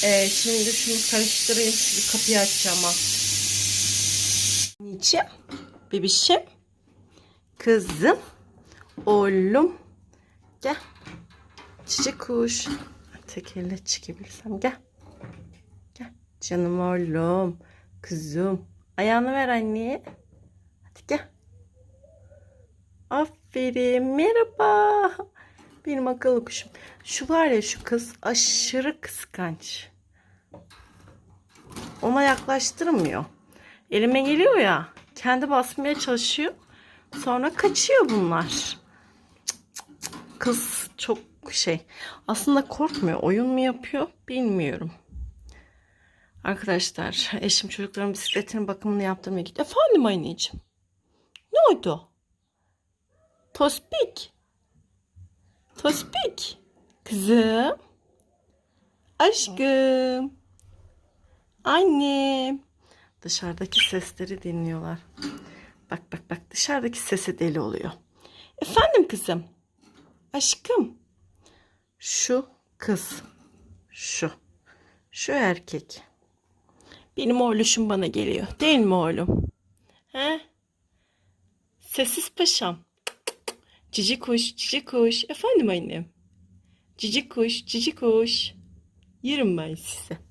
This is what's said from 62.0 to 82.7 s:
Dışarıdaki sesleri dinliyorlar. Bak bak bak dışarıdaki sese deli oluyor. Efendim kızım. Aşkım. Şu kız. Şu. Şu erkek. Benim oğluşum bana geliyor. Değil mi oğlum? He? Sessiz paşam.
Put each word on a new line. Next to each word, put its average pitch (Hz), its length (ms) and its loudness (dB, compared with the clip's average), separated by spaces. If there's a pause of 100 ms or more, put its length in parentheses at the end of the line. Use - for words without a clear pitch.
Dışarıdaki 175 680 -2
sesleri 185 540 -6
dinliyorlar. 165 560 -6 (920)
Bak 165 100 -10 (120)
bak - 160 -14
bak 170 200 -8
dışarıdaki 240 500 -2
sese 185 400 -4
deli 160 200 0
oluyor. - 320 -6 (680)
Efendim 494 460 4
kızım. 175 360 -4 (880)
Aşkım. - 640 0 (1040)
Şu - 500 -2 (280)
kız. - 460 -4 (640)
Şu. - 420 -6 (800)
Şu - 200 -6
erkek. 180 720 -2 (1120)
Benim 247 240 2
oğluşum 226 480 2
bana 190 180 0
geliyor. 208 400 -4 (120)
Değil 302 200 4
mi 202 140 4
oğlum? 170 580 0 (560)
He? 302 340 -4 (1400)
Sessiz - 560 -4
paşam. 208 520 0 (1040)